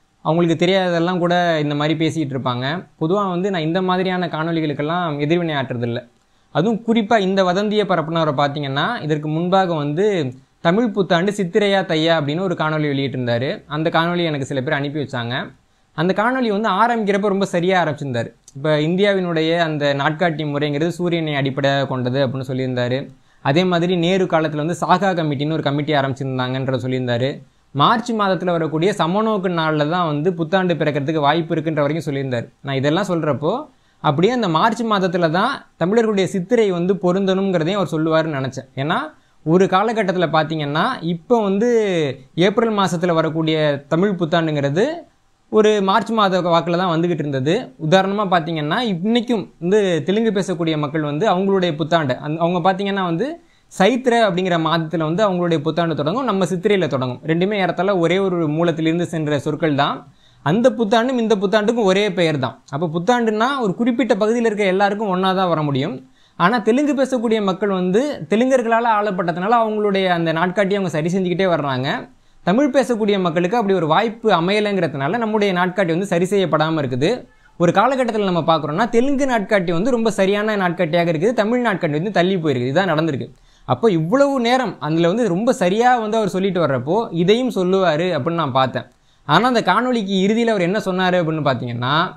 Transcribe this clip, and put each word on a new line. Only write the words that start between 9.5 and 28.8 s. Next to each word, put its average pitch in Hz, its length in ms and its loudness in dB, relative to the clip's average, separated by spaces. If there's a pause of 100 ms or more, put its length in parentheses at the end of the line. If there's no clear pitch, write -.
வந்து 151 320 0 (540)
தமிழ் 208 300 2
புத்தாண்டு 190 420 0
சித்திரையா 202 520 0
தையா 165 300 2
அப்படின்னு 156 320 -2
ஒரு 175 80 -2
காணொளி 156 340 0
வெளியிட்டிருந்தாரு. 131 640 -2 (180)
அந்த 156 220 -2
காணொளி 170 340 0
எனக்கு 147 260 -4
சில 139 100 -4
பேர் 143 180 -2
அனுப்பி 143 220 -4
வச்சாங்க. 120 340 -6 (640)
அந்த 175 180 0
காணொளி 240 360 0
வந்து 208 240 -2
ஆரம்பிக்கிறப்ப 208 580 0
ரொம்ப 190 140 0
சரியா 180 320 0
ஆரம்பிச்சிருந்தாரு. 139 500 -2 (220)
இப்ப 139 180 -6 (120)
இந்தியாவினுடைய 175 680 0 (100)
அந்த 151 340 -2
நாட்காட்டி 156 500 0
முறைங்கிறது 147 480 -2
சூரியனை 170 440 -2
அடிப்படையாக 139 520 0
கொண்டது 127 320 -2
அப்படின்னு 131 300 -2
சொல்லியிருந்தாரு. 127 480 -2 (460)
அதே 139 200 2
மாதிரி 180 320 0
நேரு 185 300 2
காலத்துல 156 380 0
வந்து 170 160 -4
சாகா 180 320 2
கமிட்டின்னு 156 440 -2
ஒரு 151 100 -2
கமிட்டி 147 280 -2
ஆரம்பிச்சிருந்தாங்கன்றத 131 880 -2
சொல்லியிருந்தாரு. 127 480 -2 (460)
மார்ச் 208 400 2
மாதத்துல 185 400 0
வரக்கூடிய 160 400 0